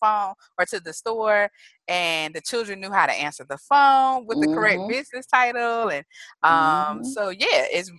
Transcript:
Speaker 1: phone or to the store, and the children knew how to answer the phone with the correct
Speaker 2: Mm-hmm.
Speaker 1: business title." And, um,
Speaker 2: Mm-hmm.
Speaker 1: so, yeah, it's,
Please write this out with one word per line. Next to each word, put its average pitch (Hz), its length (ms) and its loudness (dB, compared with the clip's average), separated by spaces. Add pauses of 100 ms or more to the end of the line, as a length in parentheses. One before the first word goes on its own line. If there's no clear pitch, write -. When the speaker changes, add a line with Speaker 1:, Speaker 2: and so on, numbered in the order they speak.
Speaker 1:
phone 208 340 0 (240)
or 180 80 2
to 208 140 -8
the 165 120 -14
store, 214 560 0 (400)
and 165 460 -2
the 160 60 -8
children 202 400 -6
knew 190 120 -10
how 180 140 2
to 135 60 2
answer 147 360 -6
the 139 100 -10
phone 269 680 4
with 226 140 -4
the 302 80 2
correct 214 340 0
Speaker 2:
Mm-hmm. 214 100 -6
Speaker 1:
business 262 340 -8
title." 240 640 0
And, 143 140 -6 (400)
um, 156 580 2
Speaker 2:
Mm-hmm. 254 100 -10
Speaker 1:
so, 214 180 -4
yeah, 196 400 0
it's, 185 280 -4